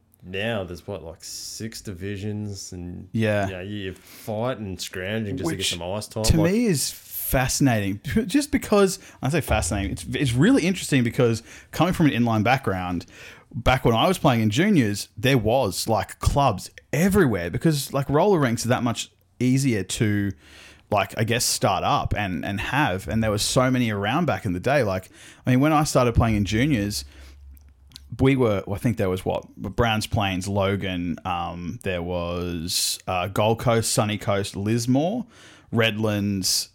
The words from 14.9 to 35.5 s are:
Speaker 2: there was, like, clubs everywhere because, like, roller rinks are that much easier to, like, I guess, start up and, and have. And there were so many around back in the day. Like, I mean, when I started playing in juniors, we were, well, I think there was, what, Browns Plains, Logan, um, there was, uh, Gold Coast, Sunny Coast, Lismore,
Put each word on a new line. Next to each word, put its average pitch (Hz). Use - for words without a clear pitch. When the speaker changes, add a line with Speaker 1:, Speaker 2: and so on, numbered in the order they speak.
Speaker 2:
there 131
was, 113
like, 104
clubs 131
everywhere 151
because, 143
like, 139
roller 170
rinks 117
are 113
that 123
much 120
easier 127
to, 104
like, 98
I 113
guess, 113
start 92
up 113
and, 95
and 98
have. 107
And 110
there 110
were 104
so 127
many 123
around 107
back 104
in 92
the 87
day. 135
Like, 95
I 127
mean, 127
when 151
I 151
started 123
playing 113
in 104
juniors, 107
we 135
were, 110
well, 101
I -
think 120
there 98
was, 92
what, -
Browns 107
Plains, 98
Logan, 95
um, 87
there 90
was, 87
uh, 92
Gold 110
Coast, 113
Sunny 107
Coast, 101
Lismore, 123